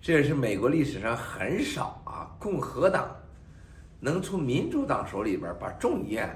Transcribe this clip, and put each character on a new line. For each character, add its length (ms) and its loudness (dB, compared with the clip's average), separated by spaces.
这 140 4
也 80 8
是 100 4
美 240 2
国 100 4
历 160 6
史 160 -2
上 160 0
很 480 -2
少 400 -4
啊， 340 -10
共 220 -2
和 300 4
党 260 -2
能 200 2
从 220 -2
民 260 2
主 160 2
党 220 0
手 160 -2
里 140 2
边 140 -4
儿 60 -8
把 220 -6
众 240 2
议 60 -6
院 260 0